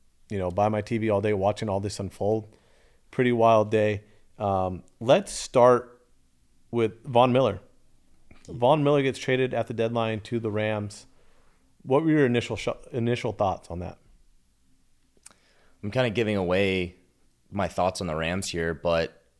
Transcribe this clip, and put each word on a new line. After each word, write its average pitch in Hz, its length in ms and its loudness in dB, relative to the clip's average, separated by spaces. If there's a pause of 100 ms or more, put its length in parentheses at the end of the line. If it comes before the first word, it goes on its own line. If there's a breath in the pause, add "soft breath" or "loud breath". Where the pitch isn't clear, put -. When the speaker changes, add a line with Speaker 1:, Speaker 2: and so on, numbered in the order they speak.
(300)
Speaker 1:
you 101 100 -6
know, 90 100 -2
by 101 200 2
my 107 120 -2
T 113 160 -4
V 110 120 -2
all 101 120 2
day 107 120 0
watching 104 360 -2
all 98 100 -2
this 101 200 -8
unfold. 104 480 -4 (640 soft breath)
Pretty 123 200 0
wild 113 380 4
day. 107 340 0 (360 soft breath)
Um, 95 440 -2 (160)
let's 147 320 2
start - 720 2 (680)
with 113 340 -2
Von 123 260 4
Miller. 120 280 0 (880)
Von 135 340 2
Miller 143 200 4
gets 131 160 -2
traded 131 340 -2
at 117 140 -2
the 123 60 -8
deadline 113 480 -2
to 120 180 -6
the 113 120 -4
Rams. 107 540 -4 (800)
What 135 200 2
were 160 80 2
your 151 140 4
initial 120 300 0
sh-, - 120 -6 (240)
initial 120 400 -2
thoughts 98 380 -2
on 85 100 -10
that? 87 180 -12 (1900 soft breath)
Speaker 2:
I'm 104 80 -8
kinda 123 180 0
giving 107 260 0
away 92 600 0 (540)
my 95 200 -4
thoughts 92 320 -2
on 90 60 -6
the 78 80 -4
Rams 85 340 -4
here, 82 240 -4
but 82 500 -4 (160)